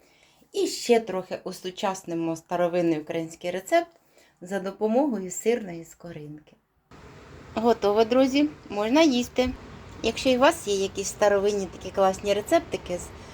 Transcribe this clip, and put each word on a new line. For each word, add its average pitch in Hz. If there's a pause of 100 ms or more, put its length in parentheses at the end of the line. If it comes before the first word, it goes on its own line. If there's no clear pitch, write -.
(520)
І 381
ще -
трохи 185
осучаснимо 180
старовинний 170
український 165
рецепт 330 (500)
за 185
допомогою 214
сирної 190
скоринки. 156 (1000)
Готово, 220
друзі, 262 (200)
можна 220
їсти. 254 (540)
Якщо 226
і 254
у -
вас 311
є 202
якісь 196
старовинні 202
такі -
класні 196
рецептики 208
з - (260)